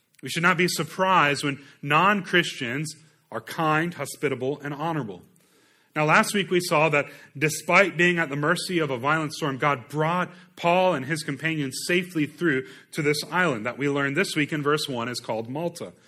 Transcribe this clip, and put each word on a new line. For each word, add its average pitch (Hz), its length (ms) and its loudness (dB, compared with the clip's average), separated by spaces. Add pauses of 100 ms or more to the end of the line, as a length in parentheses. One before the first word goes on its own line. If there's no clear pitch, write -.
(220)
We 135 80 -10
should 165 140 -2
not 180 140 4
be 180 100 2
surprised 170 760 2
when 139 200 -4 (180)
non-Christians 160 1120 2 (360)
are 113 100 -6
kind, 160 520 0
hospitable, 135 680 -4
and 147 120 -8
honorable. 135 500 -4 (720)
Now, 156 100 2
last 196 280 4
week 190 160 0
we 180 100 2
saw 160 300 4
that 143 180 2 (300)
despite 156 600 2
being 175 200 4
at 165 120 0
the 143 60 -4
mercy 170 440 0
of 156 100 0
a 131 80 -4
violent 151 360 0
storm, 135 240 -4
God 135 320 0
brought 160 420 -2 (240)
Paul 180 400 4
and 123 100 -6
his 156 160 -4
companions 143 640 -4
safely 180 400 0
through 135 420 -2 (260)
to 160 100 -4
this 147 220 0
island 156 400 0
that 120 120 -4
we 143 120 0
learned 139 280 0
this 196 180 -2
week 151 160 0
in 156 120 -4
verse 147 240 0
one 123 200 -6
is 120 120 -8
called 113 300 -6
Malta. 151 440 -8 (140)